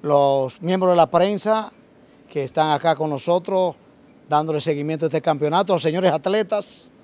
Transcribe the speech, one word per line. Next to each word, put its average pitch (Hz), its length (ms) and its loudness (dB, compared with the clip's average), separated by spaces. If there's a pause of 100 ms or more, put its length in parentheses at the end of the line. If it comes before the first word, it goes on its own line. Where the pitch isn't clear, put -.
los 139 580 2
miembros 185 320 0
de 175 40 4
la 165 100 6
prensa 208 640 0 (580)
que 143 140 -4
están 156 280 0
acá 156 220 2
con 156 140 -4
nosotros 175 680 -2 (540)
dándole 151 320 0
seguimiento 151 460 -4
a - 20 0
este 156 140 -2
campeonato, 160 500 0
los 170 100 0
señores 170 300 0
atletas. 202 800 -4 (140)